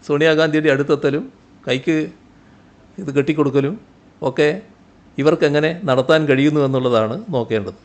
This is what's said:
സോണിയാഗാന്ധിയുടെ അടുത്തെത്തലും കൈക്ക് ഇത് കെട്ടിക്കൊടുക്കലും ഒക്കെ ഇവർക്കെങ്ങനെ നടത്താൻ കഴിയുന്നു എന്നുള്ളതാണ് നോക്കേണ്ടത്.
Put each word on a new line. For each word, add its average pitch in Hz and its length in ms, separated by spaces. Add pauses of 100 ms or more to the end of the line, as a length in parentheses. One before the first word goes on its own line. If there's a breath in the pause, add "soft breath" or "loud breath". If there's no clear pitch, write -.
സോണിയാഗാന്ധിയുടെ 156 640
അടുത്തെത്തലും 143 500 (440)
കൈക്ക് 135 280 (1000 soft breath)
ഇത് 170 180
കെട്ടിക്കൊടുക്കലും 143 600 (460)
ഒക്കെ 147 280 (680)
ഇവർക്കെങ്ങനെ 147 520 (180)
നടത്താൻ 135 420
കഴിയുന്നു 143 380
എന്നുള്ളതാണ് 123 480 (180)
നോക്കേണ്ടത്. 110 520